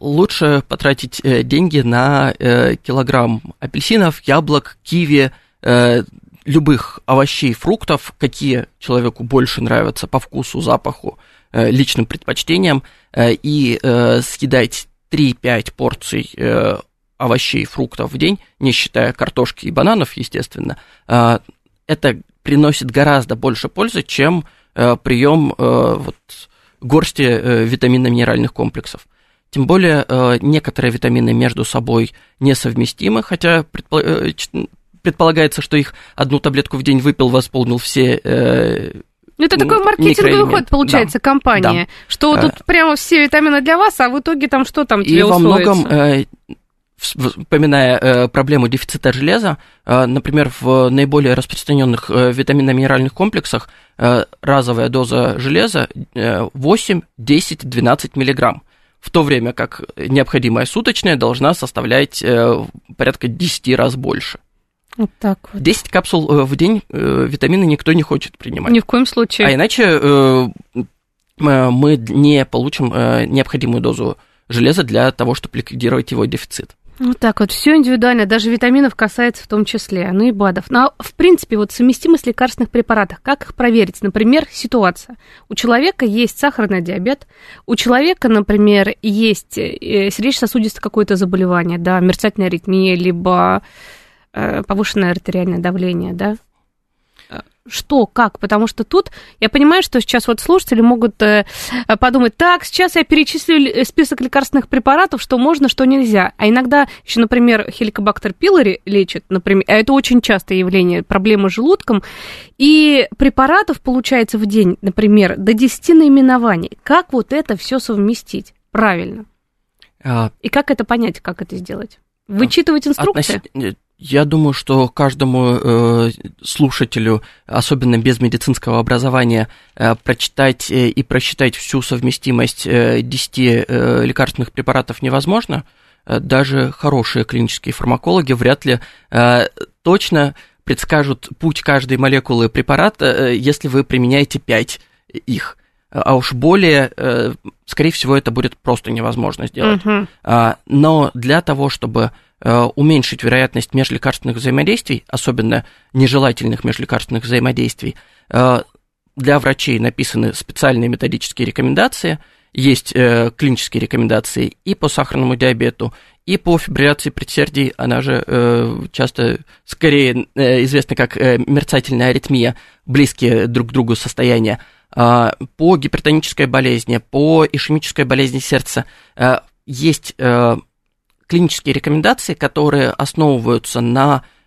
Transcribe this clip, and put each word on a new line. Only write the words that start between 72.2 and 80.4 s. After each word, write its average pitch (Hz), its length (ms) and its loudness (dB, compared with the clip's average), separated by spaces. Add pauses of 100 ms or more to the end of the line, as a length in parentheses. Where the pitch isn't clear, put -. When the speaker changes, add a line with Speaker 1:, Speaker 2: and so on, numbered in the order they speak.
Speaker 1:
получим, 123 480 -4
э, 117 320 0
необходимую 127 560 -2
дозу 120 340 -4 (320)
железа 123 360 2
для 117 280 0
того, 120 220 -2
чтобы - 240 -12
ликвидировать 123 540 -4
его 120 120 -2
дефицит. - 520 -10 (220)
Speaker 2:
Вот 254 200 -2
так 226 220 0
вот, 202 120 -2
всё 302 240 2
индивидуально, 247 480 2
даже 220 260 0
витаминов 247 440 2
касается 240 500 -2
в - 40 -20
том 214 180 0
числе, 185 460 -6
ну 202 160 2
и 247 40 2
бадов. 190 380 -2